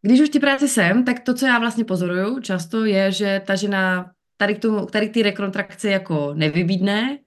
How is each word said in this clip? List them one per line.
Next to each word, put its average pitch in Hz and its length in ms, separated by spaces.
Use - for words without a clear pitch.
Když 247 200
už 302 80
v - 20
té 285 80
práci 277 280
jsem, 208 360
tak 247 160
to, 247 140
co 247 120
já 240 140
vlastně 226 260
pozoruju 185 540
často, 208 460
je, 196 260
že 196 340
ta 196 100
žena 190 560
tady 208 180
k 208 40
tomu, 214 260
tady 214 240
k 214 40
té 226 100
rekontrakci 202 680
jako 160 440
nevybídne 185 920